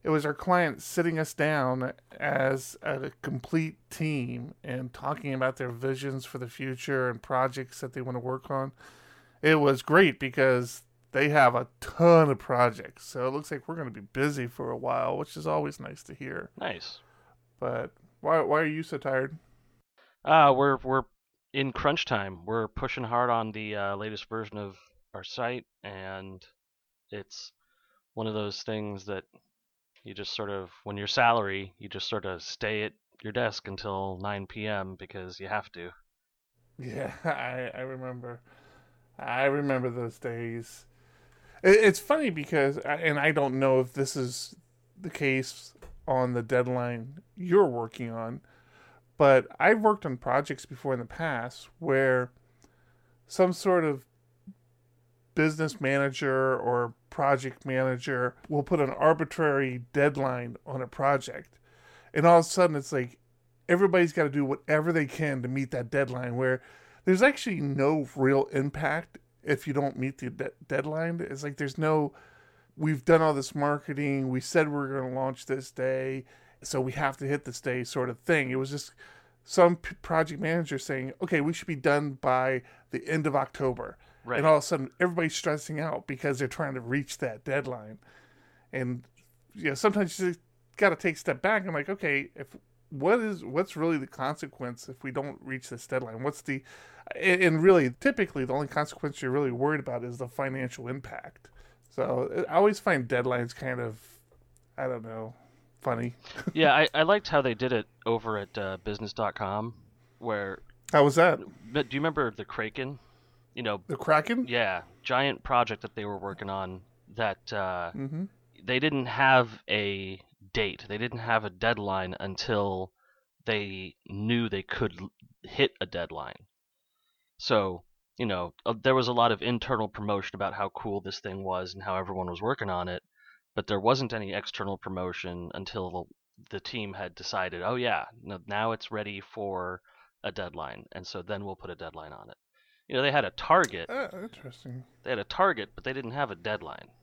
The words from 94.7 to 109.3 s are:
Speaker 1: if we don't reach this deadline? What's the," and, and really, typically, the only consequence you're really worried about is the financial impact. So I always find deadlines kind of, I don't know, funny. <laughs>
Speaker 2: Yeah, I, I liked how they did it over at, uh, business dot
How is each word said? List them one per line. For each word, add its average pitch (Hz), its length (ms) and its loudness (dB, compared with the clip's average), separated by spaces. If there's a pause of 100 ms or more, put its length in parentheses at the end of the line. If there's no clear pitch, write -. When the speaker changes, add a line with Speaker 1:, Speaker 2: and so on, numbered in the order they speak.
Speaker 1:
if 127 120 -16
we 135 100 -8
don't 139 300 -6
reach 131 280 -10
this 120 180 -14
deadline? 123 360 -4
What's 147 180 -4
the," 135 200 -4 (540)
and, 185 260 4
and 160 220 6
really, 165 380 8
typically, 202 420 0
the 127 100 -2
only 143 140 0
consequence - 540 -6
you're 127 100 -2
really 139 200 2
worried 139 280 0
about 123 240 -6
is 123 140 -10
the 127 100 -6
financial 131 640 -6
impact. - 580 -12 (420)
So 127 600 -2
I 156 60 -2
always 202 260 6
find 139 260 0
deadlines 123 480 0
kind 127 240 -6
of, 113 180 -6 (800)
I 135 100 -4
don't 117 180 -6
know, 113 300 -12 (440)
funny. 120 360 -4 (180)
<laughs> - 200 -8
Speaker 2:
Yeah, 151 220 6
I, 151 180 4
I 156 100 4
liked 202 260 2
how 147 120 4
they 127 120 2
did 127 180 -2
it 113 140 0 (200)
over 113 340 0
at, 101 180 -8
uh, 95 260 -4
business 104 300 -6
dot 107 220 -2